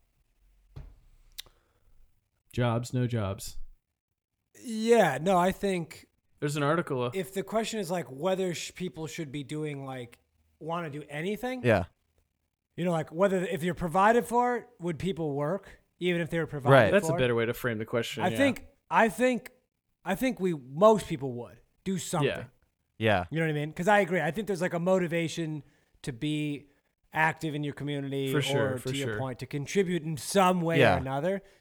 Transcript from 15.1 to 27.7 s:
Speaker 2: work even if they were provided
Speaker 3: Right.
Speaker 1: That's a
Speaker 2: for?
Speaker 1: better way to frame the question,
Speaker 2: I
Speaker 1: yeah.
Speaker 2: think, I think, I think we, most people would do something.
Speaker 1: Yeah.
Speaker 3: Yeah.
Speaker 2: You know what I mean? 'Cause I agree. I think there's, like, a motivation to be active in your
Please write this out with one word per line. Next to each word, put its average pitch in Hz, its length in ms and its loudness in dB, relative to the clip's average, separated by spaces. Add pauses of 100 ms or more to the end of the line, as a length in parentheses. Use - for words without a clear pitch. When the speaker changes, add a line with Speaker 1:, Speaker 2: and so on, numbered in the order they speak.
Speaker 2:
work 147 460 -4 (200)
even 175 220 0
if 165 80 -4
they 165 100 -2
were 156 80 0
provided 135 260 4
Speaker 3:
Right. 113 180 10
Speaker 1:
That's 101 180 4
a - 40 2
Speaker 2:
for? 170 40 0
Speaker 1:
better 123 180 4
way 117 100 2
to 117 80 0
frame 117 240 -2
the 110 80 -4
question, 117 380 -2
Speaker 2:
I 180 60 2
Speaker 1:
yeah. - 80 -2
Speaker 2:
think, 269 280 2 (240)
I 202 200 4
think, 247 420 -2 (540)
I 185 100 -2
think 247 240 -2
we, 180 140 0
most 156 540 4
people 135 260 -4
would 117 240 -12 (260)
do 190 140 -2
something. 151 320 0
Speaker 1:
Yeah. 104 140 -4 (560)
Speaker 3:
Yeah. 104 320 2
Speaker 2:
You 156 80 -2
know 165 60 0
what 156 60 0
I - 20 -2
mean? 151 200 -4
'Cause 180 140 -4
I 208 120 6
agree. 175 220 0
I 156 100 0
think 202 160 -6
there's, 180 140 -2
like, 175 120 -2
a 170 60 -2
motivation 170 840 0 (400)
to 147 100 -8
be 151 540 -4 (460)
active 156 420 0
in 151 80 -4
your 143 100 -4